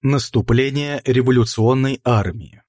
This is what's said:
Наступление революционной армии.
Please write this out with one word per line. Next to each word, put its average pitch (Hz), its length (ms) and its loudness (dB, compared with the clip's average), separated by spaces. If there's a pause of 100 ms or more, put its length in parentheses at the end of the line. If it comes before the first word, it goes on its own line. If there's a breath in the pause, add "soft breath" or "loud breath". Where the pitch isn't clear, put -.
Наступление 139 1040 -2
революционной 127 960 2
армии. 101 640 -2